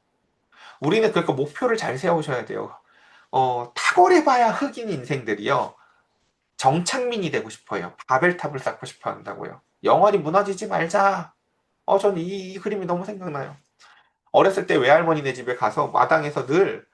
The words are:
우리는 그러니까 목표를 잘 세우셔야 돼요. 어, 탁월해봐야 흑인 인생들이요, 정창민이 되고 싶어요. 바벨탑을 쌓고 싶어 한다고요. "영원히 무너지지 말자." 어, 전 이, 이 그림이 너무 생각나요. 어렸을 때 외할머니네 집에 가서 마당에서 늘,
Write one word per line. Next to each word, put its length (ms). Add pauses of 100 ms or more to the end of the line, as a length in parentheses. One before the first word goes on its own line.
(800)
우리는 300
그러니까 220
목표를 440
잘 220
세우셔야 460
돼요. 320 (540)
어, 440
탁월해봐야 760
흑인 400
인생들이요, 840 (840)
정창민이 720
되고 200
싶어요. 440 (120)
바벨탑을 520
쌓고 280
싶어 240
한다고요. 500 (240)
"영원히 340
무너지지 480
말자." 680 (540)
어, 120
전 200
이, 340
이 60
그림이 280
너무 180
생각나요. 520 (760)
어렸을 340
때 100
외할머니네 580
집에 220
가서 320
마당에서 580
늘, 480